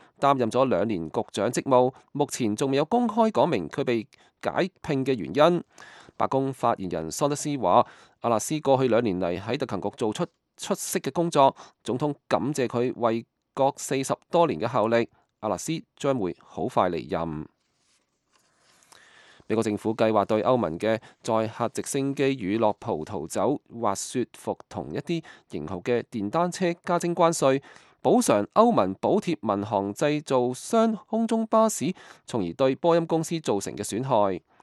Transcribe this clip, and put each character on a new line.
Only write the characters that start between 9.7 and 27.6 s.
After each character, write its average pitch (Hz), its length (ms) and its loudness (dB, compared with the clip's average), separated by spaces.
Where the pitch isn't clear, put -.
局 98 160 -4
做 107 160 -2
出 175 120 -4
出 - 160 -4
色 - 260 -4
嘅 - 120 -6
工 170 180 -2
作， 139 260 4
總 117 140 -4
統 147 180 -4
感 113 260 0
謝 131 140 -2
佢 120 280 -2
為 113 300 -2
國 139 240 0
四 135 260 -4
十 - 120 -4
多 170 160 4
年 92 120 -4
嘅 113 120 -4
效 110 160 2
力。 117 200 2
阿 107 80 -4
勒 92 80 -2
斯 160 160 -8
將 139 220 -2
會 92 220 -4
好 - 280 -8
快 104 220 2
離 78 200 -6
任。 80 360 -4
美 110 80 -2
國 113 80 4
政 107 120 0
府 110 200 -2
計 110 160 4
劃 104 140 4
對 110 180 0
歐 127 120 4
盟 87 240 0
嘅 107 200 0
載 110 240 0
客 110 220 -4
直 - 140 -8
升 139 300 -4
機、 135 200 0
乳 107 260 -2
酪、 107 200 2
葡 85 240 -4
萄 87 240 -8
酒、 113 320 0
滑 104 140 0
雪 - 300 -4
服 - 200 -6
同 73 240 -10
一 104 60 -6
啲 165 240 -6
型 78 180 -8
號 92 100 -8
嘅 117 340 -2
電 104 180 -4
單 170 220 0
車 175 200 -2
加 175 160 0
徵 170 160 -2
關 170 160 4
稅， 139 280 2